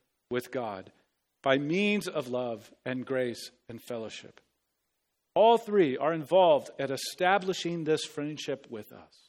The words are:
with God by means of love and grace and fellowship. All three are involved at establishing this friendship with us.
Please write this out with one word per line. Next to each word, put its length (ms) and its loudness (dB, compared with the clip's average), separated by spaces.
with 220 -4
God 400 -8
by 160 4
means 500 0
of 220 -6
love 420 -6
and 200 -6
grace 460 -4
and 140 -14
fellowship. 580 -12
All 220 8
three 400 2
are 160 0
involved 560 4
at 120 -4
establishing 920 -2
this 220 0
friendship 640 -8
with 240 -12
us. 200 -20